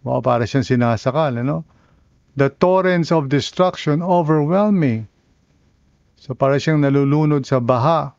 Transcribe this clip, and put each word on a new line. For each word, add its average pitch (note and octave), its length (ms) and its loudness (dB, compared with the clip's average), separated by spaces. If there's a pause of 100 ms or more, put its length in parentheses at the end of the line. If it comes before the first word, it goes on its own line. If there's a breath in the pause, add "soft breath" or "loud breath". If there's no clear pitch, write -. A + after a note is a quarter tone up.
Wow, B2+ 220 -4
para A#2+ 240 0
siyang C3+ 160 -2
sinasakal, B2 720 -2
ano? D3 300 -6 (720 soft breath)
"The C#3 80 4
torrents F3+ 640 0
of D#3 160 0
destruction D3+ 720 -2
overwhelm F3 800 0
me." A2+ 320 -2 (1040)
So - 160 -14
para C3+ 240 0
siyang D3+ 260 0
nalulunod C#3+ 640 2
sa C3 160 0
baha. C3 580 0